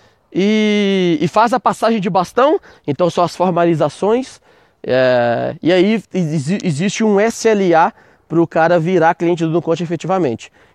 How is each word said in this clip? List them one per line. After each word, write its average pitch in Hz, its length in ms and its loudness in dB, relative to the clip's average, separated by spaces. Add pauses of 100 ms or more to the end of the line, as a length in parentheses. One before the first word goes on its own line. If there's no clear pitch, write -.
(340)
e, 202 880 0
e 175 60 0
faz 220 260 2
a 247 60 -2
passagem 226 420 0
de 196 80 -2
bastão, 240 500 0 (280)
então 160 200 -2
são 175 160 0
as 165 120 -4
formalizações, 175 1080 -2 (420)
é, 123 760 0
e 165 100 0
aí 190 300 2 (100)
exi-, 160 520 -4
existe 180 400 -2
um 208 160 2
S 226 280 0
L 196 280 2
A 175 180 2 (340)
pro 165 200 0
cara 170 320 2
virar 165 340 2
cliente 170 320 -2
do 160 60 -2
Nuconte 165 320 -2
efetivamente. 165 680 -4 (240)